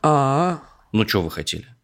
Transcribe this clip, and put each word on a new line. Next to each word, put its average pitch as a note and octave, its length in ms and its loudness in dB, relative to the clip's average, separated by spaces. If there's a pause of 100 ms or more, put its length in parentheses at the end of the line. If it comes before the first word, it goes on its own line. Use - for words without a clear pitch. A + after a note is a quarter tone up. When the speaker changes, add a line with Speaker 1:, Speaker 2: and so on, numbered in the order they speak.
Speaker 1:
А. D3+ 560 2 (320)
Speaker 2:
Ну, G#2+ 140 2
че G2+ 160 0
вы D#2+ 100 -4
хотели? - 340 -10 (180)